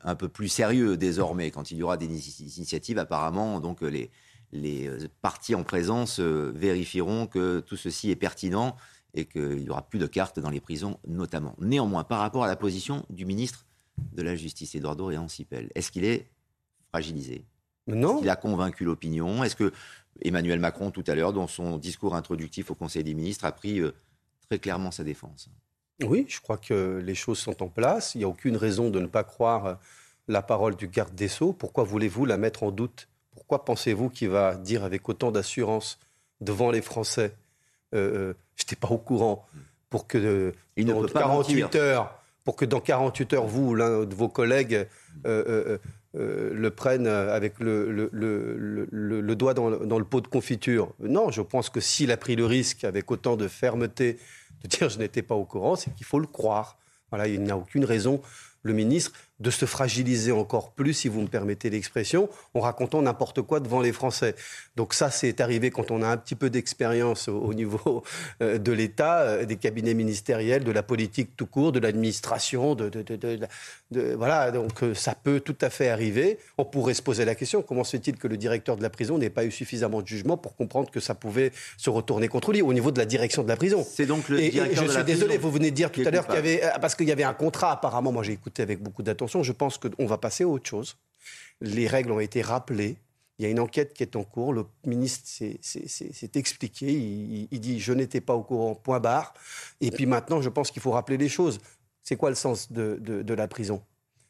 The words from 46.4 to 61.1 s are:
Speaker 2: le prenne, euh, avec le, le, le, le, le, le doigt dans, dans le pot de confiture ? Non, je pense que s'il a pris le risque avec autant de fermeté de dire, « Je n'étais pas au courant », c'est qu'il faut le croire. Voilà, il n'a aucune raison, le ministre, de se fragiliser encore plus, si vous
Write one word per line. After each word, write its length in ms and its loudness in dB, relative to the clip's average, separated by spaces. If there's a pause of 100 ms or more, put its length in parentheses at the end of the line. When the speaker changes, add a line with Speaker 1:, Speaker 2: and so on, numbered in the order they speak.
Speaker 2:
le 160 0
prenne, 380 2
euh, 260 2
avec 260 0
le, 320 0
le, 200 -2
le, 460 -2
le, 340 -4
le, 300 -2
le 140 0
doigt 200 2
dans, 160 2
dans 260 0
le 80 2
pot 160 2
de 60 -10
confiture ? 720 0
Non, 320 2
je 100 -2
pense 300 0
que 80 -2
s'il 320 2
a 60 4
pris 180 0
le 100 4
risque 380 2
avec 260 -2
autant 260 2
de 120 0
fermeté 720 0 (440)
de 40 -12
dire, « 220 2
Je 100 -6
n'étais 240 -2
pas 120 0
au 100 0
courant », 320 0
c'est 180 -6
qu'il 100 -14
faut 140 2
le 80 0
croire. 500 0 (320)
Voilà, 180 0
il 140 0
n'a 160 0
aucune 280 0
raison, 360 2 (400)
le 120 0
ministre, 380 2 (280)
de 100 2
se 160 2
fragiliser 640 2
encore 400 0
plus, 220 0
si 160 0
vous 100 -2